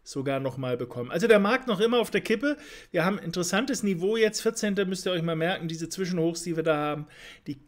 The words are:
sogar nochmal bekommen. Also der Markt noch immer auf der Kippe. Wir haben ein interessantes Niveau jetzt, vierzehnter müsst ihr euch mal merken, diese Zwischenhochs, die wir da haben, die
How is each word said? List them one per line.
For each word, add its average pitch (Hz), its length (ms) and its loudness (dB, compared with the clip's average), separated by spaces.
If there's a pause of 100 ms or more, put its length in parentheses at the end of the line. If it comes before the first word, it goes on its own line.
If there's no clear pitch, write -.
sogar 135 360 -2
nochmal 131 380 -2
bekommen. 123 340 -6
Also 170 160 2
der 214 140 8
Markt 240 260 2
noch 202 140 0
immer 233 180 4
auf 220 140 0
der 202 80 2
Kippe. 277 360 0 (360)
Wir 165 120 2
haben 196 140 0
ein - 60 -12
interessantes 190 580 0
Niveau 196 340 0
jetzt, 214 240 2
vierzehnter 208 440 0
müsst 185 200 -4
ihr 185 60 0
euch 170 120 0
mal 165 120 0
merken, 165 320 0
diese 160 220 -6
Zwischenhochs, 170 560 -2
die 170 100 -4
wir 156 80 0
da 160 140 2
haben, 147 300 -2 (420)
die 139 200 -8